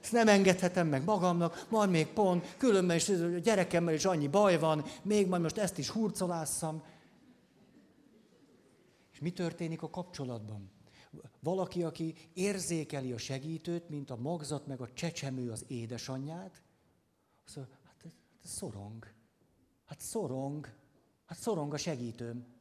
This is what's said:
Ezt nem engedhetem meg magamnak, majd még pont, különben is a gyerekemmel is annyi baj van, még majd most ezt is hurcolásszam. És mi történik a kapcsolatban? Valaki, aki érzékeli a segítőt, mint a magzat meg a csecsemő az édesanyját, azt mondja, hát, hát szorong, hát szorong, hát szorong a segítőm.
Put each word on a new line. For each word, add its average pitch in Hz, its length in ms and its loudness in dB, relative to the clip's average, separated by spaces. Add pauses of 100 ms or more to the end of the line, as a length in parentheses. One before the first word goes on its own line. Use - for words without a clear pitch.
Ezt - 80 -4
nem 226 140 6
engedhetem 185 600 6
meg 143 160 0
magamnak, 175 640 2
majd 208 220 4
még 160 160 4
pont, 180 500 2
különben 185 400 6
is 156 120 2
a 175 300 2
gyerekemmel 175 560 4
is 156 100 0
annyi 160 240 2
baj 185 300 6
van, 156 260 2 (180)
még 202 260 2
majd 180 140 2
most 160 160 0
ezt 196 200 -2
is 143 100 -4
hurcolásszam. 170 920 -2 (2250)
És - 60 -20
mi 160 140 -4
történik 165 500 -6
a 156 80 -10
kapcsolatban? 107 800 -10 (680)
Valaki, 180 420 -2
aki 160 320 -4 (180)
érzékeli 160 800 -2
a 117 60 -6
segítőt, 160 720 -6
mint 143 220 -10
a 123 60 -8
magzat 147 500 -6
meg 131 140 -8
a 120 120 -10
csecsemő 131 580 -6
az 110 180 -10
édesanyját, 135 920 -8 (840)
azt - 100 -18
mondja, 135 180 -14 (100)
hát, - 180 -20
hát 165 100 -18 (300)
szorong, 110 640 -10 (800)
hát - 160 -18
szorong, 143 680 -6 (560)
hát - 140 -16
szorong 151 360 -2
a 147 40 -4
segítőm. 120 680 -6 (140)